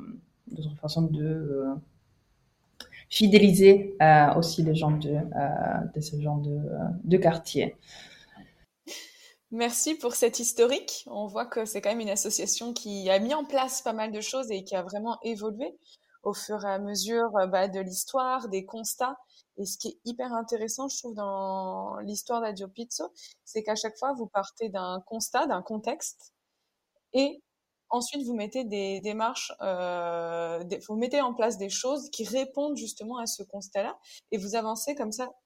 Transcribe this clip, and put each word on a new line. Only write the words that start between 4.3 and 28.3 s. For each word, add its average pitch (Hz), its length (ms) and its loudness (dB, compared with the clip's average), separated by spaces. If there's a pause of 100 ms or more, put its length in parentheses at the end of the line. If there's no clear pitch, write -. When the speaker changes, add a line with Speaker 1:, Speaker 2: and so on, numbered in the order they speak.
Speaker 1:
aussi 165 280 2
les 156 120 4
gens 156 180 2
de, 151 180 0
euh, 147 100 2 (760)
de 156 60 -2
ce 151 200 -4
genre 147 180 0
de, 147 120 -2
euh, 147 280 -2 (260)
de 175 140 6
quartier. 165 580 2 (1700)
Speaker 2:
Merci 233 440 0
pour 240 200 -2
cet 233 240 2
historique. 240 680 2
On 208 180 -6
voit 220 200 -6
que 233 180 -4
c'est 208 160 -6
quand 202 100 0
même 233 100 -2
une 208 100 -4
association 214 640 -2
qui 202 380 -4
a 190 80 6
mis 233 160 0
en 311 100 -2
place 262 380 0
pas 233 100 -2
mal 220 200 -4
de 214 80 -6
choses 247 300 -4
et 190 140 -4
qui 196 100 -6
a 185 80 -2
vraiment 208 400 -6
évolué 220 540 -6 (500)
au 202 80 -2
fur 208 300 -6
et 202 40 -4
à 196 100 0
mesure, 208 580 -2
euh, 190 100 4
bah, 190 220 2
de 190 120 -4
l'histoire, 254 680 -2
des 190 160 -4
constats. 233 520 -6 (420)
Et 202 60 -6
ce - 140 -8
qui - 100 -8
est - 160 -12
hyper 240 300 -6
intéressant, 226 540 -4
je 269 100 -8
trouve, 233 160 -10
dans 196 880 -4
l'histoire 214 380 -4
d'Addio 196 280 -6
Pizzo, 240 360 -10 (400)
c'est 214 180 -6
qu'à 214 140 -2
chaque 220 200 -6
fois, 269 160 -2
vous 233 140 -6
partez 202 420 -4
d'un 185 380 -6
constat, 240 400 -2
d'un 190 160 -2
contexte, - 720 -8 (800)
et 277 300 0 (460)
ensuite, 247 380 -2
vous 240 80 -4